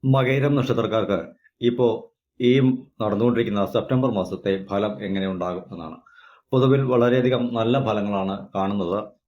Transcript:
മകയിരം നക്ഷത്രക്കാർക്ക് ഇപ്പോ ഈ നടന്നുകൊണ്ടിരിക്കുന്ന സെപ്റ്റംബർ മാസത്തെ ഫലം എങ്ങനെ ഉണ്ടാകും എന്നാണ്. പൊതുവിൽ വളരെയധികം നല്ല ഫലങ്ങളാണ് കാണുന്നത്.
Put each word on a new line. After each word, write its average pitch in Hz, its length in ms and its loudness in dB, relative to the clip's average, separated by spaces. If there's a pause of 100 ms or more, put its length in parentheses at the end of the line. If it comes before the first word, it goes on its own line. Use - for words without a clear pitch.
മകയിരം 135 540 2
നക്ഷത്രക്കാർക്ക് 110 640 0 (500)
ഇപ്പോ 120 180 0 (520)
ഈ 123 120 4 (500)
നടന്നുകൊണ്ടിരിക്കുന്ന 107 600 0 (120)
സെപ്റ്റംബർ 127 440 0
മാസത്തെ 95 340 -4 (180)
ഫലം 101 240 -2 (120)
എങ്ങനെ 95 280 -4
ഉണ്ടാകും 90 300 -6 (100)
എന്നാണ്. 80 240 -14 (540)
പൊതുവിൽ 135 300 4 (100)
വളരെയധികം 123 500 4 (160)
നല്ല 117 300 2
ഫലങ്ങളാണ് 101 480 -2 (180)
കാണുന്നത്. 98 460 -2 (280)